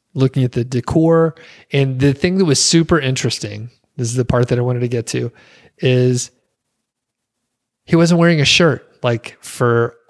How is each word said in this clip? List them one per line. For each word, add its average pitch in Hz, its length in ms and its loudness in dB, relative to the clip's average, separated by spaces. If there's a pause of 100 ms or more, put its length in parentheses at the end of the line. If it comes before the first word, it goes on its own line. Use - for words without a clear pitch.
(140)
looking 131 300 0
at 120 80 -4
the 120 120 -2
decor 160 720 0 (360)
and 135 280 0
the 139 120 2
thing 180 260 -2
that 190 60 2
was 143 180 0
super 165 360 2
interesting 117 720 -6 (260)
this 120 120 -4
is 120 80 -8
the 127 80 0
part 123 240 0
that 123 100 -2
I 123 40 -2
wanted 123 180 -4
to 123 80 -4
get 117 200 -6
to, 123 220 -6 (480)
is 127 520 0 (1500)
he - 120 0
wasn't 170 240 4
wearing 170 200 4
a 135 40 2
shirt. 156 420 2 (160)
Like, 120 400 -4
for 117 540 0 (140)